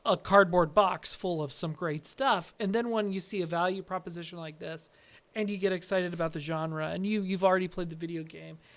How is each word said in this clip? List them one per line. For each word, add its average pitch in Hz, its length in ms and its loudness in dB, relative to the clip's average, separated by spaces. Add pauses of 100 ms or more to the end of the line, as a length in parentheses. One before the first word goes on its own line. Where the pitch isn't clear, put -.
a 190 120 4
cardboard 180 560 6
box 190 400 4
full 175 300 -2
of 139 80 -4
some 160 220 -4
great 156 340 -4
stuff. 233 520 0
And 196 140 0
then 233 160 0
when 214 220 0
you 190 80 -4
see 185 220 -4
a 170 60 -4
value 180 360 0
proposition 175 540 -8
like 156 220 -12
this, 165 300 -12 (460)
and 214 140 -2
you 202 80 -4
get 190 140 2
excited 180 420 0
about 165 200 -2
the 165 60 -6
genre, 156 480 -4
and 170 180 -4
you, 214 160 0
you've 190 220 0
already 185 240 4
played 175 220 -6
the 160 60 -10
video 165 280 -8
game, 160 340 -16 (200)